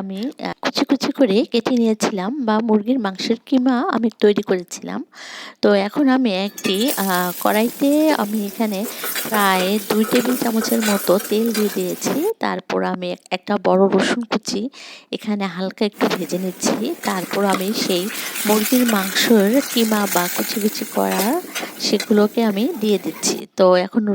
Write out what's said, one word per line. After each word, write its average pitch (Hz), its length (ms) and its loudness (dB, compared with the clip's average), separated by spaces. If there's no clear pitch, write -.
আমি, 190 260 -8
আহ, - 260 -8
কুচি 285 260 -2
কুচি 277 300 0
করে 208 180 4
কেটে 233 300 0
নিয়েছিলাম 214 500 0
বা 214 80 2
মুরগির 214 380 2
মাংসের 196 420 -2
কিমা 262 280 2
আমি 226 140 0
তৈরি 208 260 4
করেছিলাম। 185 500 -4
তো 208 60 6
এখন 294 180 0
আমি 247 140 2
একটি, 202 300 -2
আহ, 180 420 0
কড়াইতে 220 460 2
আমি 208 160 -2
এখানে 208 300 -4
প্রায় 190 360 2
দুই 214 220 2
টেবিল 247 300 2
চামচের 226 480 0
মতো 196 240 2
তেল 220 260 0
দিয়ে 208 220 0
দিয়েছি। 180 380 -2
তারপর 185 360 -4
আমি 180 220 -6
এক-, - 100 -20
একটা - 160 -4
বড় 185 140 6
রসুন 190 260 0
কুচি 208 300 -4
এখানে 202 280 -4
হালকা 190 360 -4
একটু - 140 -2
ভেজে 180 300 -4
নিচ্ছি। - 300 -2
তারপর 196 340 -2
আমি 190 140 -2
সেই 180 200 0
মুরগির 214 380 4
মাংসের 196 560 4
কিমা 220 300 2
বা 180 100 2
কুচি - 280 -4
কুচি 214 220 -2
করা 196 280 0
সেগুলোকে 208 540 2
আমি 196 120 0
দিয়ে 208 220 2
দিচ্ছি। - 320 -4
তো 190 60 8
এখন 220 180 -2